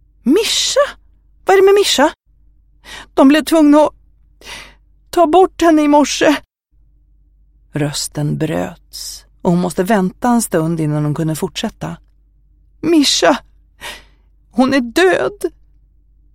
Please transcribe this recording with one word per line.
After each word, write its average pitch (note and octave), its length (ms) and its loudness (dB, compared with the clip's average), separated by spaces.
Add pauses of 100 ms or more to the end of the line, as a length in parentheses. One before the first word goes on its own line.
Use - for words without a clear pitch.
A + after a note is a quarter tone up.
(220)
"Mischa? - 580 -2 (640)
Vad G3 120 4
är G3 40 4
det F#4+ 60 6
med G4 80 4
Mischa?" B3+ 380 0 (1000)
"De C4+ 140 4
blev D4+ 160 2
tvungna D4 340 4
att D4+ 140 2 (1160)
ta E4+ 160 2
bort F4 360 2
henne D#4+ 200 4
i D4 60 0
morse." D4 480 2 (1400)
Rösten D3 680 -6
bröts E3+ 880 -8 (160)
och - 80 0
hon F3 100 0
måste F3+ 240 -4
vänta F#3+ 440 -2
en A#3 140 2
stund E3 380 -4
innan D3+ 240 -2
hon D3 100 -4
kunde D#3+ 200 -4
fortsätta. E3+ 640 -10 (840)
"Mischa, D#4 580 0 (1120)
hon B3+ 240 0
är C#4 60 0
död." E4+ 720 -2 (840)